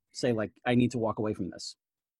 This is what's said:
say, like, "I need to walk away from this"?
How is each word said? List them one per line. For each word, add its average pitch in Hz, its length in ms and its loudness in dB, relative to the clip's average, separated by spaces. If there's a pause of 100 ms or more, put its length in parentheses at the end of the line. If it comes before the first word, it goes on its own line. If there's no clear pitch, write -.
(120)
say, 123 200 0
like, 107 200 -2 (140)
"I 123 80 4
need 123 160 6
to 123 80 -4
walk 110 200 -2
away 107 140 0
from 101 160 -6
this"? - 280 -12 (440)